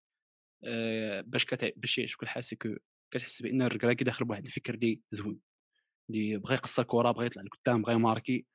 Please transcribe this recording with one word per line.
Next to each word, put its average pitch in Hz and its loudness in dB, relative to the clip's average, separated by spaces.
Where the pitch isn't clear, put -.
آه، 110 -2
باش 120 -2
كتع-، - -2
باش - -2
يعجبك - -4
الحال، - -6
سي - -2
كو - -2
كتحس - -4
بأن 127 2
الركراكي 120 2
داخل 123 0
بواحد 107 -4
الفكر - -6
اللي 113 0
زوين، 107 -6
اللي 107 0
بغا 101 -2
يقص - 2
الكرة، 120 4
بغا 117 0
يطلع - -4
لقدام، 117 2
بغا 117 2
يماركي، 113 2